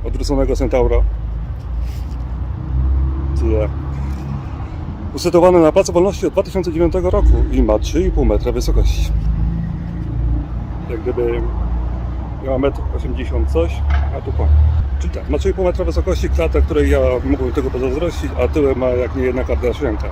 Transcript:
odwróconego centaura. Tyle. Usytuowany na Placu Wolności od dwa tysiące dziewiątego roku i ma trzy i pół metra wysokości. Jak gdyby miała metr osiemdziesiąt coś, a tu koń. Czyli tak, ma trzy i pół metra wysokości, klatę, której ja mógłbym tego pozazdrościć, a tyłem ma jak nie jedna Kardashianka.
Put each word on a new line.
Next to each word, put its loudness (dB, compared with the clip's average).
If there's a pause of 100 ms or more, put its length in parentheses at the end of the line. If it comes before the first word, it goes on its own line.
odwróconego 0
centaura. 2 (2500)
Tyle. 2 (1400)
Usytuowany 6
na 6
Placu 2
Wolności 2
od -2
dwa 2
tysiące -4
dziewiątego 2
roku 4 (180)
i 4
ma 4
trzy -2
i 2
pół 2
metra 2
wysokości. 2 (1800)
Jak -6
gdyby -2 (1040)
miała -2
metr 0 (160)
osiemdziesiąt -2
coś, 0 (440)
a -8
tu -6
koń. 0 (520)
Czyli -2
tak, -8
ma 0
trzy 2
i 0
pół 0
metra 2
wysokości, 0
klatę, 2
której 2
ja 4 (240)
mógłbym 0
tego 0
pozazdrościć, -2 (120)
a 2
tyłem 2
ma 0
jak 0
nie 0
jedna 0
Kardashianka. -2